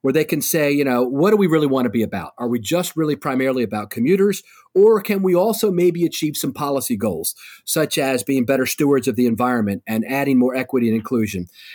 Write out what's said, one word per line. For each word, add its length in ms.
where 100
they 140
can 160
say, 280
you 140
know, 200
"What 280
do 60
we 100
really 180
want 200
to 40
be 140
about? 340
Are 120
we 100
just 380
really 180
primarily 480
about 260
commuters, 540
or 240
can 220
we 120
also 380
maybe 320
achieve 320
some 160
policy 460
goals, 360
such 340
as 240
being 220
better 220
stewards 420
of 80
the 120
environment 600
and 180
adding 320
more 180
equity 340
and 80
inclusion?" 500